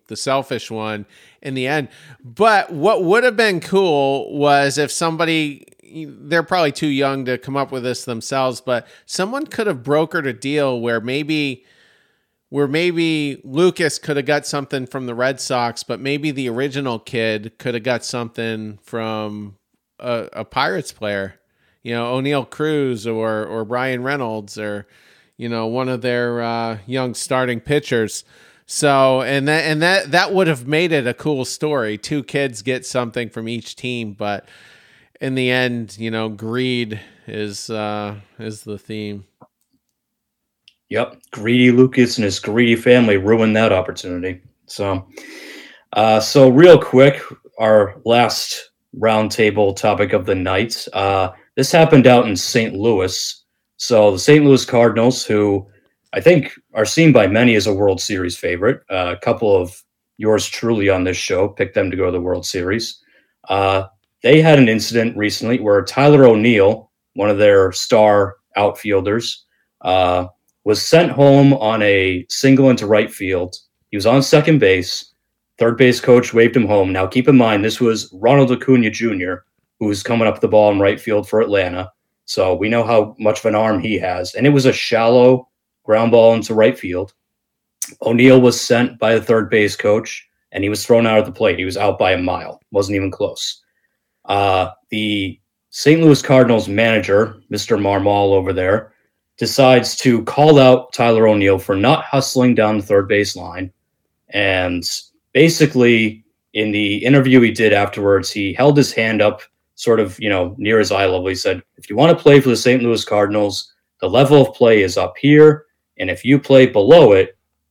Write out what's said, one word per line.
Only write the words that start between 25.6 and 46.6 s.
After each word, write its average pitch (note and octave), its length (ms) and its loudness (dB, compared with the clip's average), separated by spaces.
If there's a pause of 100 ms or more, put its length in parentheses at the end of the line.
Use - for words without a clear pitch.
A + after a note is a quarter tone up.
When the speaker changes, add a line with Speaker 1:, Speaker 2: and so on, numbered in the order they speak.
Speaker 1:
one B2+ 220 -6
of B2 140 -6
their, A#2+ 400 -4
uh, A#2 440 -6
young B2+ 280 -6
starting B2+ 460 -4
pitchers. C3+ 640 -4 (420)
So, C3+ 560 2
and C3+ 260 -4
that, D3+ 160 0
and D#3 160 -2
that, F3 300 0
that F3+ 220 0
would F#3+ 140 0
have B2+ 200 -4
made D#3+ 260 -2
it C#3 140 -2
a A#2+ 80 -4
cool C#3 300 -6
story, A#2+ 520 -6
two D3 260 -8
kids C3 400 -6
get B2+ 220 -6
something A#2+ 460 -6
from A2+ 180 -12
each A#2 280 -12
team, A#2+ 360 -10
but G#2 360 -10 (720)
in C3 140 -8
the B2+ 160 -2
end, A#2+ 480 -4
you A2+ 120 -8
know, A2 180 -6
greed A2+ 720 -6 (260)
is, G#2 440 -12
uh, G#2 460 -8 (220)
is A2 260 -16
the G#2 140 -14
theme. G#2 460 -14 (1700)
Speaker 2:
Yep. G#2+ 280 -6 (120)
Greedy B2 400 2
Lucas B2 460 2
and A2 80 -4
his G2 160 -4
greedy A#2 360 -2
family A#2+ 400 2
ruined G#2+ 400 0
that A2 160 2
opportunity. F2+ 680 -6 (260)
So, F#2+ 400 -8 (840)
uh, A2 280 2
so C3+ 280 4
real D#3 300 8